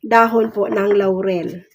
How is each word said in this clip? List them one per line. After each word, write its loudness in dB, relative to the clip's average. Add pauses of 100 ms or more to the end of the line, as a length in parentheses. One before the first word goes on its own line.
dahon 2
po -2
ng 0
laurel. -2 (100)